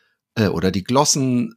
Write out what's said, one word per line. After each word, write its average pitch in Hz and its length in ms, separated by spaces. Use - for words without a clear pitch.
äh, 107 120
oder 87 240
die 92 120
Glossen, 131 720